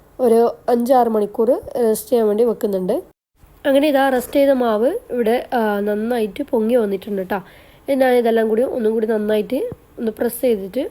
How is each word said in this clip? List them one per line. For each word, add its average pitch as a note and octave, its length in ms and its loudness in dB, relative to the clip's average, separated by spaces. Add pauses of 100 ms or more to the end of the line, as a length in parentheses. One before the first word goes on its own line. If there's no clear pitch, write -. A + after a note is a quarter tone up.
(200)
ഒരു A#3 320 4 (180)
അഞ്ചാറ് A#3+ 400 4
മണിക്കൂർ A3 400 0 (400)
റെസ്റ്റ് G#3+ 220 -2
ചെയ്യാൻ A#3 160 2
വേണ്ടി G#3 160 2
വെക്കുന്നുണ്ട്. G#3 600 -2 (600)
അങ്ങനെ C#4 220 4
ഇതാ C4+ 220 2
റെസ്റ്റ് B3 260 -2
ചെയ്ത C#4 140 4
മാവ് B3 500 0 (120)
ഇവിടെ, A#3+ 420 -2
ആ, G#3+ 260 0
നന്നായിട്ട് G#3+ 640 -4
പൊങ്ങി A3+ 320 -2
വന്നിട്ടുണ്ട് G3+ 460 -2
കേട്ടോ. F#3 200 -6 (480)
ഞാൻ C4 240 2
ഇതെല്ലാം A3+ 360 2
കൂടി A3 140 0
ഒന്നും A3+ 300 -2
കൂടി A3+ 140 -2
നന്നായിട്ട് G#3+ 600 -2 (300)
ഒന്ന് A3 180 -4
പ്രസ് A#3 240 -4
ചെയ്തിട്ട് A#3 500 -2